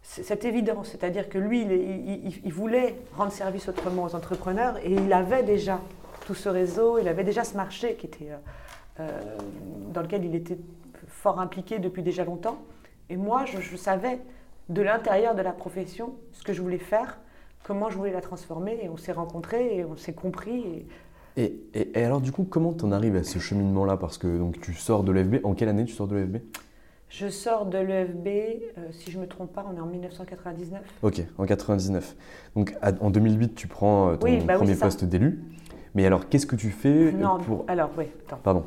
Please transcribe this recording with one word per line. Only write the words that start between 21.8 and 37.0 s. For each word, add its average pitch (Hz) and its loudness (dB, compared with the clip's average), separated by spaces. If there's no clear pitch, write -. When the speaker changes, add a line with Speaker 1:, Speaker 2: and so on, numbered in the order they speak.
Speaker 2:
et... 117 4
alors 135 2
du 131 0
coup, 190 -2
comment 170 2
t'en 107 0
arrives 101 4
à 87 2
ce - -4
cheminement-là ? 98 2
Parce 85 -6
que 85 0
donc, 85 -2
tu 87 -6
sors 104 2
de 95 4
l'E 95 6
F 92 4
B. 120 4
En 101 2
quelle 113 2
année 107 4
tu 117 -4
sors 101 -4
de 101 -2
l'E 98 0
F 92 -4
B ? 104 -4
Speaker 1:
Je 202 -8
sors 208 0
de 185 0
l'E 190 2
F 180 -4
B, 175 -6
euh, 214 -4
si 170 -14
je 170 -8
me 180 -6
trompe 180 -12
pas, 202 -10
on 180 -8
est 170 -10
en 165 -8
mille 180 -8
neuf 180 -10
cent 185 -12
quatre-vingt-dix-neuf. 180 -10
Speaker 2:
Ok, 98 2
en 98 0
quatre-vingt-dix-neuf. 98 0
Donc 104 0
à, 101 4
en 107 4
deux 98 6
mille 110 6
huit, 117 2
tu - -10
prends, 101 6
euh, 80 4
ton 226 2
Speaker 1:
Oui, 247 6
bah 85 4
oui, - 6
Speaker 2:
premier 101 6
Speaker 1:
c'est 85 2
ça. 110 4
Speaker 2:
poste 95 2
d'élu. 92 4
Mais 95 6
alors, 95 6
qu'est-ce 139 4
que 127 0
tu 104 -2
fais, 135 2
euh, 156 8